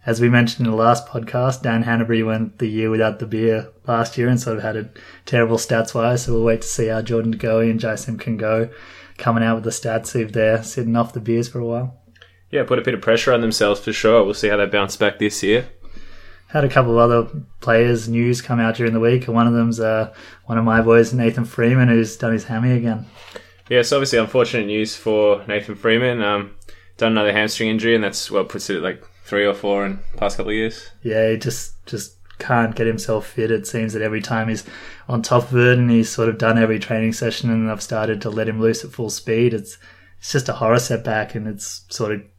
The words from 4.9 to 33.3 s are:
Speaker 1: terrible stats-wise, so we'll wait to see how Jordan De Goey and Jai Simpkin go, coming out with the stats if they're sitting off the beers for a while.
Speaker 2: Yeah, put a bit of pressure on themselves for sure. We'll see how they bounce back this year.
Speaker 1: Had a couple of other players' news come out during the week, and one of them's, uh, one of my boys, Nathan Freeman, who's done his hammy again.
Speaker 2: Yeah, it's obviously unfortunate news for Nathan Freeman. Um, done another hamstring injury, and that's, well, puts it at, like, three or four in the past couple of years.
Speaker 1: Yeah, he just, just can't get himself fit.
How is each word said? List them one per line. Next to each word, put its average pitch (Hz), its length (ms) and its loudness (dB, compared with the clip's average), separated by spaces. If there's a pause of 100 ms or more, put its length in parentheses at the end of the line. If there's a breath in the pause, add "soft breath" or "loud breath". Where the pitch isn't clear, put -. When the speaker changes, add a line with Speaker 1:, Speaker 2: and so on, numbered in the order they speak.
Speaker 1:
terrible 117 300 2
stats-wise, 117 720 0
so 117 80 0
we'll 113 100 2
wait 113 200 2
to - 40 -8
see 113 200 -2
how 110 140 -2
Jordan 113 300 -2
De 113 60 -4
Goey 113 340 2
and 110 80 -2
Jai 113 160 -4
Simpkin 113 400 -6
go, 110 340 0 (480 loud breath)
coming 117 240 0
out 113 140 2
with 110 80 -8
the 113 60 -2
stats 113 520 -4
if 104 120 -6
they're 113 280 2
sitting 117 360 -2
off 117 160 0
the 120 80 -8
beers 117 260 -2
for - 120 -10
a 117 60 -6
while. 120 320 -6 (540 soft breath)
Speaker 2:
Yeah, 139 140 0
put 127 140 2
a - 20 -4
bit 123 120 -2
of 104 60 -4
pressure 113 320 2
on 120 80 4
themselves 107 400 2
for 110 140 -6
sure. 110 320 6
We'll 101 80 -2
see 104 160 0
how 104 80 2
they 101 80 2
bounce 98 320 -2
back 101 200 2
this - 260 -2
year. 110 260 2 (800 loud breath)
Speaker 1:
Had 151 160 0
a 135 60 2
couple 123 240 2
of 117 40 4
other 117 320 4 (320)
players' 117 480 2
news 120 320 0
come 120 180 -2
out 113 140 0
during 117 180 0
the 113 80 0
week, 123 280 2
and 113 80 -2
one 117 100 4
of 117 80 4
them's, 117 260 2
uh, 110 320 0 (340 loud breath)
one 117 120 -2
of 113 80 2
my 113 160 4
boys, 117 320 6
Nathan 117 320 0
Freeman, 123 440 2
who's 117 280 2
done 113 160 -2
his 107 120 -4
hammy 120 260 0
again. 117 340 0 (640 loud breath)
Speaker 2:
Yeah, 123 120 4
it's 117 100 0
obviously 135 260 2
unfortunate 117 480 0
news 107 300 -2
for 104 520 2
Nathan 104 280 -4
Freeman. 117 480 0
Um, 104 320 -2 (420 soft breath)
done 113 140 2
another 104 220 2
hamstring 110 360 0
injury, 113 240 2
and 110 100 2
that's, - 280 -6
well, 95 140 0
puts - 260 -10
it 95 60 -2
at, 78 40 -4
like, - 240 -8 (200)
three 101 200 0
or 101 80 2
four 101 320 -2
in 98 140 -6 (120)
the - 60 -4
past 101 200 -2
couple - 120 -4
of 107 60 -2
years. 110 340 -6 (140)
Speaker 1:
Yeah, 110 260 2
he 110 80 0
just, - 480 -8
just - 300 -12 (240)
can't 117 360 0
get 113 120 0
himself 110 400 -4
fit. 113 240 -2